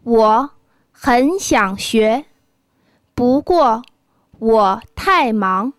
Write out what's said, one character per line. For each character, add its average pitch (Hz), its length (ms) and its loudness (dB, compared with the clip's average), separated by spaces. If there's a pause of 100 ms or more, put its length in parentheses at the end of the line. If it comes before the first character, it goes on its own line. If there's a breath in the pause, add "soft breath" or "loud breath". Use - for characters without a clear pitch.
我 226 480 2 (400)
很 277 480 0
想 202 400 -2
学， 220 480 -2 (880)
不 254 260 0
过 262 440 0 (560)
我 220 420 0 (140)
太 320 360 0
忙 202 460 -4